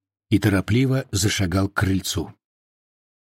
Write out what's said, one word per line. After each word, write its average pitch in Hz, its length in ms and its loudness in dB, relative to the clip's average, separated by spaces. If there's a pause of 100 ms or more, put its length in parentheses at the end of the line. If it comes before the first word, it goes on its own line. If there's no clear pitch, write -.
(280)
и 196 120 4
торопливо 123 720 0
зашагал 95 560 0
к - 60 -12
крыльцу. 92 600 -2 (1000)